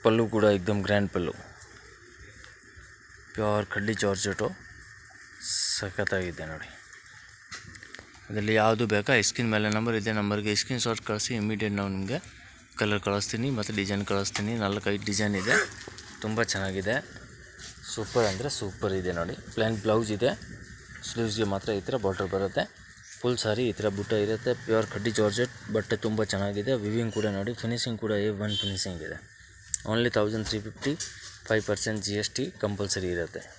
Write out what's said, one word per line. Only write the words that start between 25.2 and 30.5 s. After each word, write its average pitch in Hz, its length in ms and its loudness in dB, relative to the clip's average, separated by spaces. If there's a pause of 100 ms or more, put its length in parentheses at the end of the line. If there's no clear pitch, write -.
ಬಟ್ಟೆ 110 200 2 (120)
ತುಂಬ 107 120 2 (140)
ಚೆನ್ನಾಗಿದೆ. 104 400 0 (100)
Weaving 110 340 0
ಕೂಡ 107 100 2 (100)
ನೋಡಿ, 101 140 -2 (100)
Finishing 117 420 -2
ಕೂಡ 107 100 2 (120)
A - 20 2 (180)
one 104 80 -2 (100)
finishing 92 440 -2
ಇದೆ. 80 100 -8 (720)
Only 120 240 2
thousand 107 340 2
three 110 160 -4